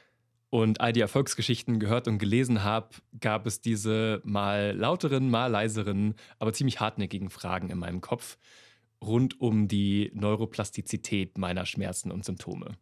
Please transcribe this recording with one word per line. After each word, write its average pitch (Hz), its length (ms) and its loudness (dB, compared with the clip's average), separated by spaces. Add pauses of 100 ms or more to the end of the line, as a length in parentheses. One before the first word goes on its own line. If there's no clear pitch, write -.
(500)
und 110 320 4
all 117 100 4
die 117 80 4
Erfolgsgeschichten 117 800 0
gehört 117 280 0
und 110 100 2
gelesen 113 460 2
hab, 110 320 -2 (240)
gab 110 280 0
es - 140 -4
diese 110 640 0
mal 101 500 0
lauteren, 135 540 2
mal 120 180 2
leiseren, 107 680 0 (240)
aber 110 140 0
ziemlich 131 260 0
hartnäckigen 98 500 -2
Fragen 92 400 -4
in 90 80 -6
meinem 90 240 -6
Kopf - 360 -6 (640)
rund 120 380 2
um 107 280 4
die 101 460 2
Neuroplastizität 104 1200 -2
meiner 90 280 -2
Schmerzen 95 460 -6
und 92 140 -8
Symptome. 90 560 -8